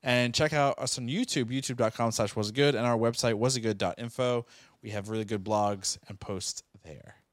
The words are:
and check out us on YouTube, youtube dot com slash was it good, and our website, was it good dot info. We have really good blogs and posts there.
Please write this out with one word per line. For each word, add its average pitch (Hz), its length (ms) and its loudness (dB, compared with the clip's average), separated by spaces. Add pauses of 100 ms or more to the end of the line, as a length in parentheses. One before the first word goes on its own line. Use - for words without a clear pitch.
and 123 300 4
check 156 220 2
out 139 240 4
us 127 200 -4
on 123 100 -6
YouTube, 151 380 -2
youtube 131 300 -4
dot 113 180 2
com 117 180 0
slash 104 220 0
was 104 140 -2
it 107 60 -8
good, 143 200 4
and 117 120 0
our 120 100 4
website, 117 380 2
was 123 220 2
it 120 40 -2
good 110 180 0
dot 92 200 0
info. 120 480 -2 (360)
We 113 80 -10
have 104 200 -6
really 110 140 -2
good 101 200 -4
blogs 104 540 0 (100)
and 101 120 -12
posts - 420 -8 (220)
there. - 320 -18 (160)